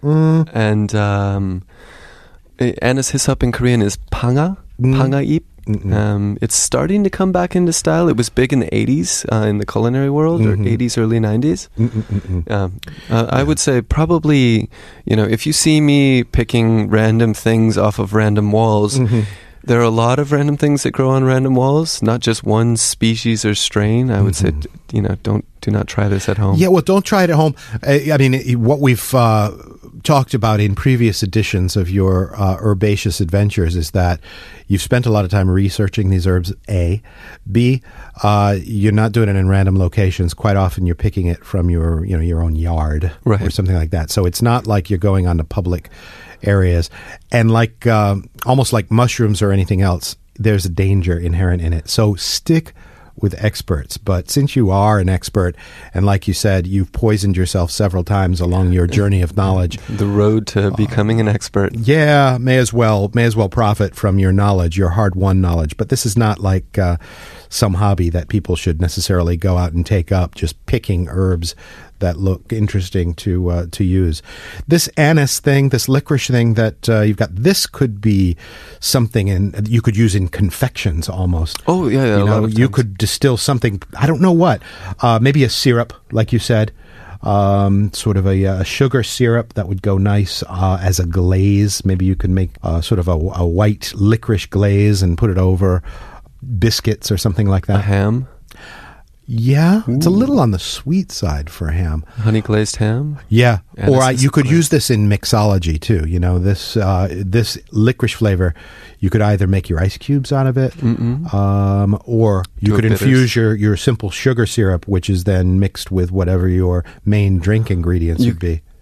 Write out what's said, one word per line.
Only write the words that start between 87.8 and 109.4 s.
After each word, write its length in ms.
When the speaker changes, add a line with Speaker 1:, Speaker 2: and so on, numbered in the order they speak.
Speaker 1:
sort 240
of 80
a, 200
a 180
sugar 400
syrup 500
that 140
would 140
go 160
nice, 500
uh, 340
as 180
a 60
glaze. 800
Maybe 200
you 100
could 160
make, 200
uh, 180
sort 180
of 80
a, 40
a 340
white 500
licorice 520
glaze 560
and 140
put 120
it 80
over 460
biscuits 540
or 60
something 300
like 200
that. 120
Speaker 2:
A 40
ham? 440
Speaker 1:
Yeah, 600
it's 180
a 40
Speaker 2:
Ooh. 20
Speaker 1:
little 300
on 100
the 80
sweet 500
side 400
for 200
ham. 340
Speaker 2:
Honey 240
glazed 360
ham? 400
Speaker 1:
Yeah, 300
Speaker 2:
Anise 180
Speaker 1:
or 60
I, 120
Speaker 2:
is 100
Speaker 1:
you 60
could 160
Speaker 2:
great. 100
Speaker 1:
use 140
this 200
in 180
mixology 720
too. 260
You 140
know, 180
this, 380
uh, 360
this 460
licorice 420
flavor, 400
you 100
could 120
either 260